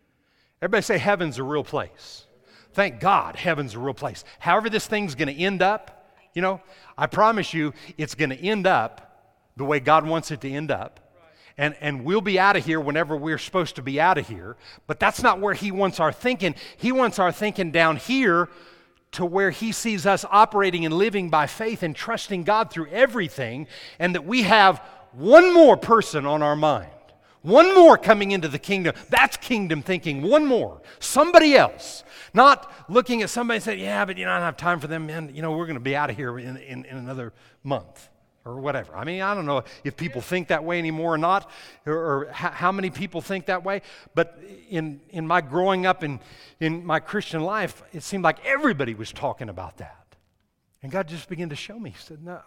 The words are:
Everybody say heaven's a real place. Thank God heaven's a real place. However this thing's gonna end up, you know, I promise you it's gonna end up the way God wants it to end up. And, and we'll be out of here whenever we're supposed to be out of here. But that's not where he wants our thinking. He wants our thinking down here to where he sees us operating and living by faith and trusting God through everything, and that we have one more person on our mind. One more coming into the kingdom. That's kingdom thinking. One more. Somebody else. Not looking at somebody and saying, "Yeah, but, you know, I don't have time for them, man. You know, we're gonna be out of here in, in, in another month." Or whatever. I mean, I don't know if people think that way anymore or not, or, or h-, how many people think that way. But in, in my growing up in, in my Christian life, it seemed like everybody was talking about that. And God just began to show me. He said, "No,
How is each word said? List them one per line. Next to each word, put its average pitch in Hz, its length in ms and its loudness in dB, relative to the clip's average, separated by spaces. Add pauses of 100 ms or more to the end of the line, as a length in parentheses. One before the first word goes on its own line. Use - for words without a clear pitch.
(600)
Everybody 196 200 0
say 196 160 -2
heaven's 165 400 0
a 131 60 -8
real 143 200 -4
place. - 600 -12 (480)
Thank 175 260 -2
God 147 380 0
heaven's 143 380 -4
a 117 40 -12
real 131 140 -6
place. 123 320 -12 (140)
However 214 300 0
this 208 180 -4
thing's 202 280 -4
gonna 139 160 -4
end 180 300 -4
up, - 500 -4 (220)
you 170 80 -6
know, 190 200 -2 (360)
I 147 100 0
promise 214 460 2
you 151 200 -4 (240)
it's 151 180 -8
gonna 135 200 -2
end 185 320 -2
up 123 340 2 (560)
the 135 60 -8
way 147 160 0
God 151 260 4
wants 160 260 -4
it 143 100 -8
to 135 100 -8
end 147 180 -6
up. 107 300 -6 (580)
And, 147 220 -2
and 143 240 -6
we'll 185 160 0
be 190 180 0
out 196 200 4
of 160 80 -2
here 160 160 -2
whenever 147 340 -2
we're 151 220 -6
supposed - 400 -4
to 147 40 -12
be 139 200 -2
out 180 160 4
of 117 100 -4
here. 98 300 -14 (300)
But - 120 -8
that's 208 240 0
not 202 160 2
where 202 140 -2
he 196 180 -6
wants 185 300 -2
our 156 100 2
thinking. 196 440 -4 (200)
He 240 160 -2
wants 254 280 0
our 180 120 2
thinking 196 400 -4
down 160 240 2
here 175 540 0 (640)
to 180 100 -6
where 185 280 0
he 220 200 -6
sees 202 340 -4
us 196 240 2
operating 196 540 4
and 156 100 -2
living 196 360 0
by 151 180 2
faith 220 360 -8
and 156 120 -6
trusting 202 480 -6
God 214 260 0
through 160 200 -10
everything, 160 800 -2 (300)
and 175 180 0
that 151 100 -6
we 233 180 0
have 190 360 6 (340)
one 294 400 8
more 302 240 10
person 175 480 0
on 151 180 0
our 147 140 2
mind. 151 340 0 (500)
One 311 320 8
more 330 240 12
coming 202 340 2
into 165 180 -2
the 139 100 -6
kingdom. 185 340 -2 (160)
That's 262 280 2
kingdom 180 440 -4
thinking. 156 400 -4
One 285 240 2
more. 160 360 -2 (180)
Somebody 311 560 6
else. - 480 2 (300)
Not 262 360 6 (200)
looking 233 320 0
at 196 80 -4
somebody 233 260 -4
and 190 80 -6
saying, 202 160 -6
"Yeah, 202 240 -4
but, 185 140 -6
you 180 80 -8
know, 185 60 -2
I 185 40 -2
don't 175 120 -2
have 156 100 -6
time 175 240 -4
for 151 60 -10
them, 160 200 -8
man. 156 260 -10
You 151 80 -12
know, 160 120 -4
we're 165 140 -6
gonna 143 120 -8
be 135 160 -4
out 147 140 -2
of 104 80 -10
here 123 200 -8
in, 127 200 -12
in, 127 260 -16
in 131 140 -16
another 127 340 -12 (320)
month." 127 460 -10 (380)
Or 123 120 -14
whatever. 135 360 -8
I 104 100 -10
mean, 185 180 -8
I 202 100 -4
don't 180 140 -6
know 139 160 -2 (200)
if 139 140 -8
people 160 240 -8
think 180 280 -6
that 156 140 0
way 175 140 -4
anymore 160 380 -4
or - 20 -2
not, 185 320 0 (340)
or, 151 120 -4
or 147 320 -2
h-, - 80 -18
how 175 360 -4
many 190 200 -6
people 170 280 -10
think 190 280 -8
that 185 160 -4
way. 196 180 -6 (320)
But 165 260 -2 (300)
in, 156 400 -6
in 165 160 -8
my 175 160 2
growing 185 460 0
up 180 160 0
in, 143 160 -8 (400)
in 165 260 -4
my 160 140 -2
Christian 170 420 -6
life, 190 400 -6 (100)
it 160 120 -16
seemed 190 200 -6
like 160 220 2
everybody 220 480 -2
was 104 180 -12
talking 123 380 -8
about 87 280 -14
that. - 380 -20 (680)
And 135 80 -14
God 185 160 -6
just 160 200 -14
began 170 220 -10
to 143 60 -10
show 208 240 -14
me. 190 100 -14
He 98 80 -18
said, 156 260 -20
"No, 175 240 -16